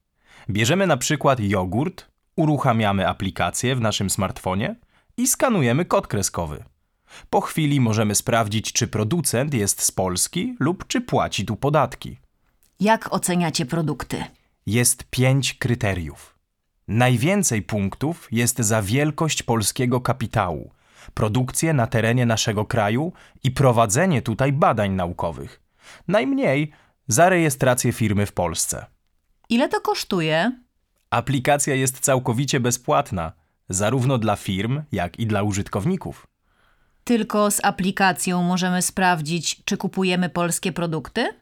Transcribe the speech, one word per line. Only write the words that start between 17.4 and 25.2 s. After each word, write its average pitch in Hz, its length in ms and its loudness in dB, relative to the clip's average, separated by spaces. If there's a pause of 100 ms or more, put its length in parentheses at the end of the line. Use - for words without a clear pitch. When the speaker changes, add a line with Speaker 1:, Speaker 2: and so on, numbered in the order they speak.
Speaker 1:
punktów 107 720 -4
jest 117 280 0
za 110 220 2
wielkość 147 600 0
polskiego 123 580 0
kapitału, 101 680 -2 (420)
produkcję 127 600 0
na 117 140 2
terenie 117 380 2
naszego 110 400 0
kraju 117 480 0 (300)
i - 80 2
prowadzenie 127 680 4
tutaj 135 320 0
badań 127 380 2
naukowych. 85 680 -4 (460)